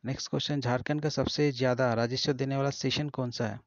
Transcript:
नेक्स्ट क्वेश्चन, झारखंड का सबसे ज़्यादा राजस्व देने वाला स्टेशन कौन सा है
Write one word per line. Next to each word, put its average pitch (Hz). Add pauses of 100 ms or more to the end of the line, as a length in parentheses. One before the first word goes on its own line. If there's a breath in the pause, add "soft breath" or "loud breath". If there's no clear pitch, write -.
नेक्स्ट -
क्वेश्चन, 143
झारखंड 127
का 151
सबसे 143
ज़्यादा 123
राजस्व 120
देने 135
वाला 139
स्टेशन 139
कौन 127
सा 120
है 107